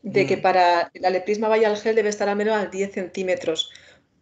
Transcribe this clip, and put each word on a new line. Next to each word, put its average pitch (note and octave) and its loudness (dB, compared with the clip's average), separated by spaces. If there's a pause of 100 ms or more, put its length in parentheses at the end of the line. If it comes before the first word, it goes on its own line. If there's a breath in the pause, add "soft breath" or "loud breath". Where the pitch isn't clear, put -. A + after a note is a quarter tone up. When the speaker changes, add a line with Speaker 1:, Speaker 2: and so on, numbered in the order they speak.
Speaker 1:
de G3 0
que F#3+ 0
Speaker 2:
Mm. - -8
Speaker 1:
para F3+ 4
la F#3 0
leprisma G#3 -2
vaya A3 4
al G#3 0
gel A3 -2
debe G#3 2
estar G#3 -2
al G3+ -2
menos G#3+ 0
a G3 -2
diez G3 -6
centímetros, F3+ -4 (520 loud breath)